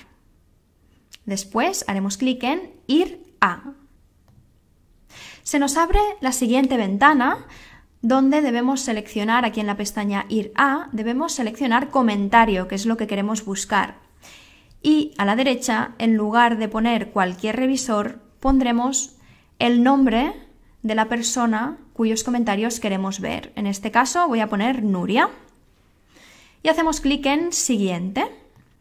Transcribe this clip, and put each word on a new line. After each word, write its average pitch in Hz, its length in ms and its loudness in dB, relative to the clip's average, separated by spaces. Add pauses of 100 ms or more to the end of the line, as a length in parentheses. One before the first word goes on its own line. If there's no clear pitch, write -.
(1200)
Después 220 640 -4
haremos 196 300 -4
clic 254 260 -2
en 330 260 -4 (160)
Ir - 540 -2
a. 202 320 -2 (1800)
Se 294 80 0
nos 277 180 0
abre 339 220 4 (220)
la 262 100 0
siguiente 254 460 2
ventana, 254 640 4 (640)
donde 269 380 4
debemos 262 420 0
seleccionar, 220 600 -2
aquí 214 140 -2
en 214 80 -2
la 202 100 -4
pestaña 202 520 -4
Ir 208 260 -4
a, 277 380 0
debemos 240 400 -4
seleccionar 240 560 0
comentario, 208 800 2
que 196 80 -6
es 202 100 -4
lo 226 100 0
que 214 120 -6
queremos 208 360 -4
buscar. 196 520 -4 (840)
Y 302 380 2
a 202 60 0
la 202 100 2
derecha, 247 640 0
en 226 180 4
lugar 226 400 4
de 214 120 -4
poner 220 420 -2
cualquier 196 460 -2
revisor, 247 640 -2 (180)
pondremos 240 800 0 (420)
el 240 240 4
nombre 269 520 4 (500)
de 214 100 -2
la 220 140 0
persona 233 680 -2 (160)
cuyos 220 280 0
comentarios 233 560 -2
queremos 196 400 -4
ver. - 380 -8
En 208 100 -4
este 202 240 -4
caso 262 380 0
voy 233 100 0
a 214 100 0
poner 220 360 -2
Nuria. 202 460 0 (1300)
Y 311 60 2
hacemos 320 320 2
clic 277 260 0
en 320 260 0
Siguiente. 196 720 -2 (560)